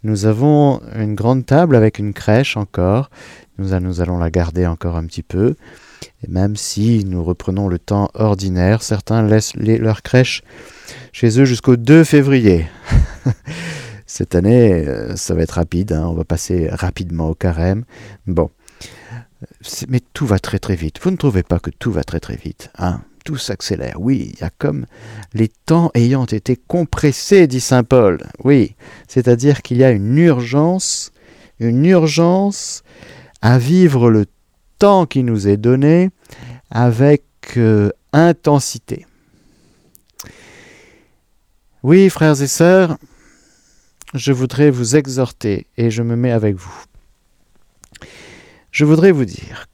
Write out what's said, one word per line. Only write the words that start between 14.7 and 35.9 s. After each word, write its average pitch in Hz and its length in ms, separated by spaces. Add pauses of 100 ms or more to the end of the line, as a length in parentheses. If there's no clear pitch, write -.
euh, 58 260
ça 90 200
va 85 80
être 80 100
rapide, 87 400
hein, 78 160
on 85 60
va 82 100
passer 85 440
rapidement 82 600
au 80 80
carême. 92 480 (420)
Bon. 85 240 (1080)
C'est, - 280
mais 127 120
tout - 260
va 101 140
très, - 180
très - 160
vite. 80 260
Vous 185 120
ne 180 40
trouvez 104 280
pas 85 160
que 73 100
tout 117 220
va 82 100
très, - 160
très - 160
vite, - 420
hein ? 90 260 (220)
Tout 156 120
s'accélère. - 640
Oui, 120 340
il - 60
y - 20
a - 80
comme 143 360 (460)
les 110 140
temps 165 480
ayant 123 300
été 117 320
compressés, 175 880
dit 127 140
saint 123 240
Paul. 110 340 (240)
Oui, 131 320 (320)
c'est-à-dire 127 560
qu'il 123 140
y 127 80
a 127 80
une 110 260
urgence, 151 920 (480)
une 117 260
urgence 175 960 (580)
à 123 180
vivre 135 520
le 107 160 (540)
temps 196 260
qui 131 160
nous 110 240
est 101 100
donné 143 540 (600)